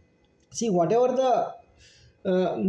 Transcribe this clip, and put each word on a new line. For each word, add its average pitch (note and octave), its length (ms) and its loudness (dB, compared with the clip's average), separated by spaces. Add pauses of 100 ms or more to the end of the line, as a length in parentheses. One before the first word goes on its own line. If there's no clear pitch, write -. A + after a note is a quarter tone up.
(520)
See, A3+ 180 -4
whatever F#3+ 380 2
the, - 1200 -4
uh, F#3 260 0 (120)